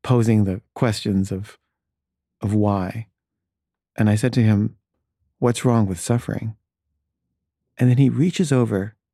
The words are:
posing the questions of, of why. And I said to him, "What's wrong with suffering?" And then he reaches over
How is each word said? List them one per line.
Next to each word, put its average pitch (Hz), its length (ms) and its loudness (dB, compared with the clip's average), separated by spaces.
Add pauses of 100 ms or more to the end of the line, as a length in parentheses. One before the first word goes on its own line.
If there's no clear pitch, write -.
posing 113 420 2
the 92 160 -4 (140)
questions 101 580 -2
of, 98 260 -12 (840)
of 104 100 -2
why. 104 540 -2 (880)
And 107 120 2
I 104 60 4
said 117 200 0
to 123 80 2
him, 110 340 2 (600)
"What's 120 260 -2
wrong 117 220 2
with 92 140 -6
suffering?" - 560 -4 (1200)
And 127 140 2
then 123 80 2
he 135 100 6
reaches 147 440 -2
over 107 420 0 (200)